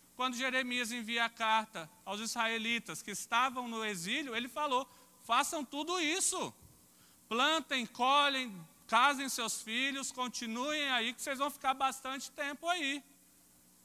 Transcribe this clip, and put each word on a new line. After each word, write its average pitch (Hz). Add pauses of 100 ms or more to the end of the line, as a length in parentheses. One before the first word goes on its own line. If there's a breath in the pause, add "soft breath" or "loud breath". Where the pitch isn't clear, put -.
(160)
Quando 247
Jeremias 247
envia 233
a 226
carta 220 (140)
aos 202
israelitas 226
que -
estavam 247
no 226
exílio, 220
ele 240
falou, 277 (340 loud breath)
"Façam 285
tudo 311
isso. 311 (760 loud breath)
Plantem, 269
colhem, 262 (220)
casem 269
seus 226
filhos, 269
continuem 254
aí 240
que -
vocês 277
vão 285
ficar 269
bastante 262
tempo 294
aí." 294 (840)